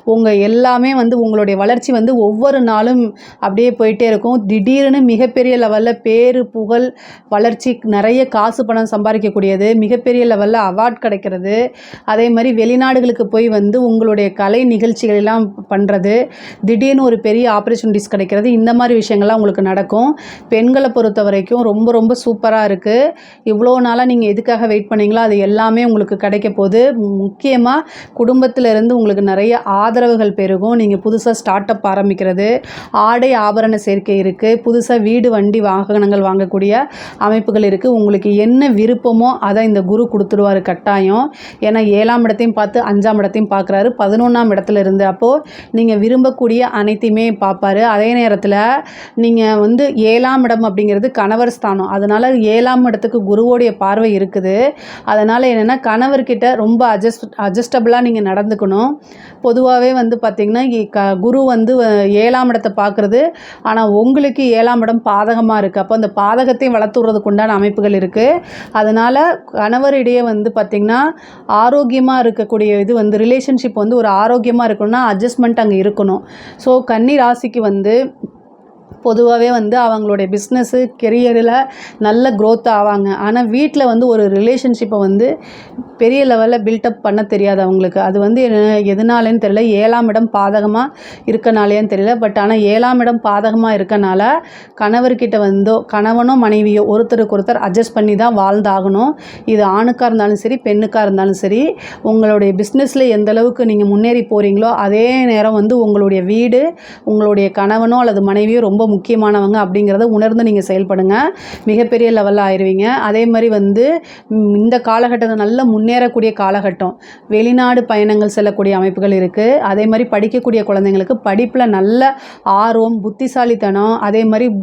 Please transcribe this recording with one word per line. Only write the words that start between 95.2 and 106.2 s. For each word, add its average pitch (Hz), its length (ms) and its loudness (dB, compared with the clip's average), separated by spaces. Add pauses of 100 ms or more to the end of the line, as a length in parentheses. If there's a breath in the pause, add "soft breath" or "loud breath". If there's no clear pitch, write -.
வந்தோ, 202 540 0
கணவனோ 233 440 2
மனைவியோ 214 460 2
ஒருத்தருக்கு 220 540 0
ஒருத்தர் 196 300 -2
அட்ஜஸ்ட் 226 280 -2
பண்ணி 214 200 2
தான் 226 240 0
வாழ்ந்தாகணும். 196 720 0 (340 loud breath)
இது 208 220 2
ஆணுக்கா 233 380 0
இருந்தாலும் 214 300 0
சரி, 233 300 -4
பெண்ணுக்கா 214 380 0
இருந்தாலும் 196 300 0
சரி, 208 420 -2 (280 loud breath)
உங்களுடைய 214 520 2
பிசினஸ்ல 262 540 0
எந்த 214 220 2
அளவுக்கு 240 360 0
நீங்க 208 180 2
முன்னேறி 220 360 2
போறீங்களோ, 208 500 0 (140)
அதே 233 400 2
நேரம் 220 280 2
வந்து 214 260 2
உங்களுடைய 202 440 2